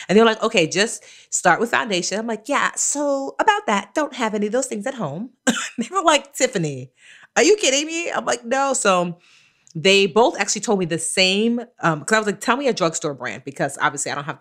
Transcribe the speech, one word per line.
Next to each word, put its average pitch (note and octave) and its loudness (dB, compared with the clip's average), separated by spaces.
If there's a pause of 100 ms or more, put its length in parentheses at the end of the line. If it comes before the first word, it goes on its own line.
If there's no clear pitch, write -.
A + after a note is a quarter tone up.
And F#3 6
they G#3+ 8
were A3+ 8
like, A3 2
"Okay, F#3+ 2
just F#3+ -2 (280)
start E3 4
with A#3 -2
foundation." G3 -2
I'm A3+ -6
like, A3 -6
"Yeah, A#3 0
so C#4 -2
about G#4 2
that, G3+ -2
don't D4+ -2
have A3 -2
any G#3 -2
of G#3 -6
those C4 -2
things G#3+ -8
at C4 -6
home." G3 -8 (160)
<laughs> A#3 4 (240)
They A#3+ -6
were F#4 -2
like, D4 2
"Tiffany, D3 -4 (440)
are A3 6
you F#4 6
kidding D4 0
me?" E4 -6
I'm A#3 -4
like, B3 -4
"No." C4+ 0
So F3 0 (560)
they F#3+ 4
both A#3+ 2
actually - -4
told G#3 0
me F#3 -2
the E3 -2
same, G#3 0 (200)
um, D#3 0
'cause G#3+ 0
I A3 6
was G#3 -2
like, G3+ -4
"Tell A#3 0
me C#4+ 0
a A#3 4
drugstore E3 -2
brand," B2 -10
because C#3+ -6
obviously C#3+ -2
I - -6
don't C#3 -6
have, C#3 -10